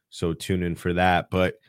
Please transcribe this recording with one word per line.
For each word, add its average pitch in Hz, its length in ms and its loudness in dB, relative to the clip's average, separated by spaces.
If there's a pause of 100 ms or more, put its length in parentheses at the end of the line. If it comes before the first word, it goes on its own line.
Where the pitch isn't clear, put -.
So 82 240 -4
tune 90 300 -4
in 85 120 -2
for 90 180 -4
that. 90 360 2
But 92 260 0 (140)